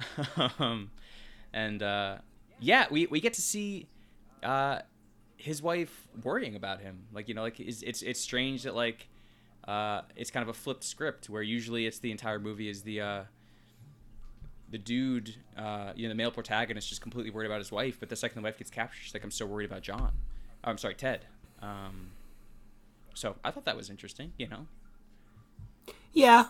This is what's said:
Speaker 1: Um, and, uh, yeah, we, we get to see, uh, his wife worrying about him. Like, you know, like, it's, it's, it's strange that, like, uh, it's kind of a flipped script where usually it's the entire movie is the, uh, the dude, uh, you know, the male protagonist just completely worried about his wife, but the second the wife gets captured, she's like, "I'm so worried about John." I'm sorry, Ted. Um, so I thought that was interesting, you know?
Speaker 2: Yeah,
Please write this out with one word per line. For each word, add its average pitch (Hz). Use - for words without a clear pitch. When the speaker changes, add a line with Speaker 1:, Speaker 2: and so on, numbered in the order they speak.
Speaker 1:
Um, 113
and, 107
uh, 101
yeah, 208
we, 160
we 151
get 233
to -
see, 202
uh, 135
his 151
wife 170
worrying 139
about 98
him. 95
Like, 107
you 113
know, 110
like, 113
it's, 110
it's, -
it's -
strange 131
that, 107
like, 117
uh, 104
it's -
kind 123
of 113
a -
flipped -
script -
where 107
usually 113
it's 110
the 120
entire 107
movie 107
is 101
the, 107
uh, 101
the 113
dude, 120
uh, 104
you 113
know, 113
the 107
male 117
protagonist 110
just -
completely 113
worried 110
about 107
his 101
wife, 117
but 95
the 117
second 117
the 104
wife 110
gets -
captured, -
she's -
like, 107
"I'm 107
so 113
worried 104
about 95
John." -
I'm 110
sorry, 95
Ted. 131
Um, 95
so 104
I -
thought -
that 123
was 98
interesting, 101
you 120
know? 139
Speaker 2:
Yeah, 240